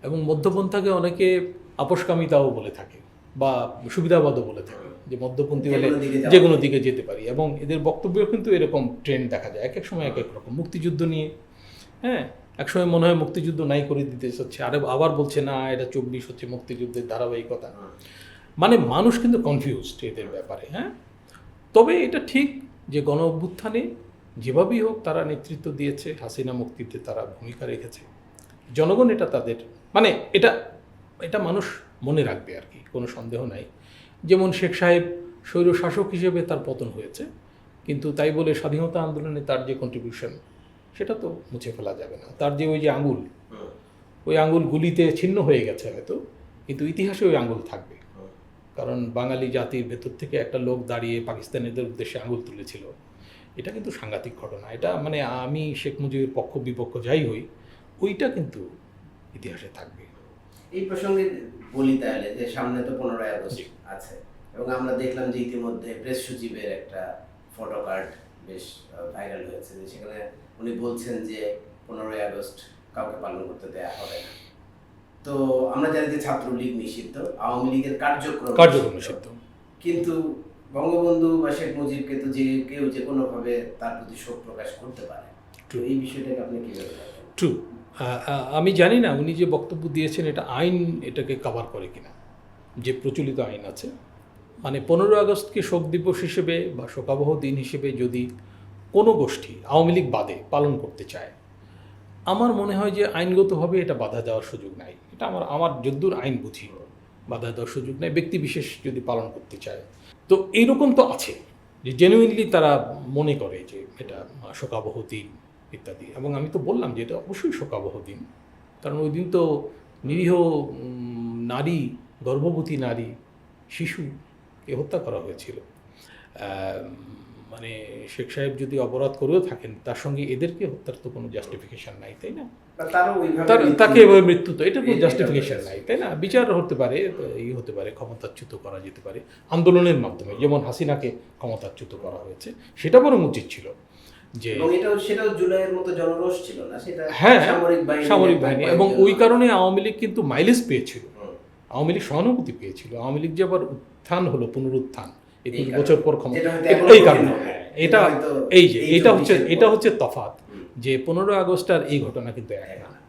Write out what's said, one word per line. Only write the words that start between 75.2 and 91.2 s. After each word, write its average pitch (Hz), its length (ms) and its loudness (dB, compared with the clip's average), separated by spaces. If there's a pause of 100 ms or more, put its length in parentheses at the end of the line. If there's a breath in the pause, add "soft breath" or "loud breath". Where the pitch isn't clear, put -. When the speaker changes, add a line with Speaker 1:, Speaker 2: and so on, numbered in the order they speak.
Speaker 2:
তো 143 100 -8 (340)
আমরা 151 220 0
জানি 151 180 0
যে 147 140 -4
ছাত্রলীগ 123 540 -4
নিষিদ্ধ, 113 400 -10 (240)
আওয়ামী 127 360 -2
লীগের 135 240 -2
কার্যক্রম 139 560 -2
Speaker 1:
কার্যক্রম 156 400 8
Speaker 2:
নিষিদ্ধ। - 320 -10
Speaker 1:
নিষিদ্ধ। - 0 - (540)
Speaker 2:
কিন্তু 170 320 -2 (600)
বঙ্গবন্ধু 165 680 2
বা 151 100 0
শেখ 147 260 -4
মুজিবকে 135 380 -6
তো 135 160 -6
যে 131 380 0
কেউ 139 200 -2
যে 127 160 -6
কোনোভাবে 120 720 -4
তার 117 180 -6
প্রতি 117 180 -16 (100)
শোক 120 200 -12
প্রকাশ 110 220 -14 (140)
করতে 123 200 -16
পারে। - 280 -16
তো - 480 -16
Speaker 1:
True. 123 120 -4
Speaker 2:
এই 135 100 0
বিষয়টাকে 131 420 -6
আপনি 120 180 -8
কীভাবে 110 400 -12
দেখেন? - 260 -20 (120)
Speaker 1:
True. 147 200 0 (360)
আহ, 123 360 -6
আহ, 135 280 -4
আমি 175 140 4
জানি 185 280 6
না 214 120 2
উনি 147 220 -2
যে 170 120 2
বক্তব্য 160 440 -4
দিয়েছেন 156 360 -2
এটা 151 160 -4
আইন 170 640 0
এটাকে 131 300 -4